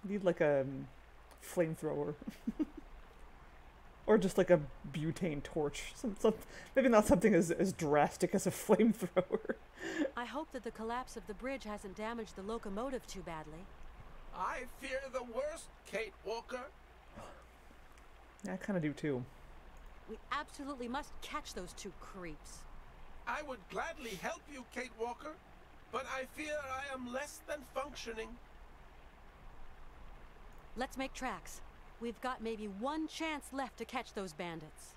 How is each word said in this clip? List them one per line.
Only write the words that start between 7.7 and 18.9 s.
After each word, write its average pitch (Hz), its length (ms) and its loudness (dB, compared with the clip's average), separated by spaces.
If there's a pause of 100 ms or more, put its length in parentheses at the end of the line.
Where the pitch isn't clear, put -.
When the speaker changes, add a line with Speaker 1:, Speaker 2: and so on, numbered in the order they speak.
Speaker 1:
drastic 151 640 6
as - 100 4
a 180 40 6
<laughs> - 20 -2
flamethrower. - 1040 4 (600)
Speaker 2:
I 240 100 -2
hope 277 260 -4
that 247 100 -4
the 233 80 -6
collapse 233 460 -4
of 196 100 -8
the 208 80 -6
bridge 254 300 -4
hasn't 208 320 -6
damaged 220 400 -4
the 190 60 -8
locomotive 226 680 -2
too 185 140 -8
badly. 156 360 -8 (800)
Speaker 3:
I 254 200 -2 (220)
fear 269 200 -2 (120)
the 247 120 -2
worst, 254 400 -4 (260)
Kate 220 220 -2 (120)
Walker. 233 420 -4 (1800)
Speaker 1:
I 185 100 -4
kinda 190 220 2
do 151 120 4